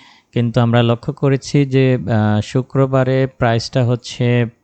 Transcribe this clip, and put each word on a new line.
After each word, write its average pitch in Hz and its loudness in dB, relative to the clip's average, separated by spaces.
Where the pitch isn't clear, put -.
কিন্তু 120 0
আমরা 120 2
লক্ষ্য 117 -2
করেছি 139 0
যে, 131 2
আহ, 107 0
শুক্রবারে 131 0
প্রাইসটা 120 -2
হচ্ছে 120 0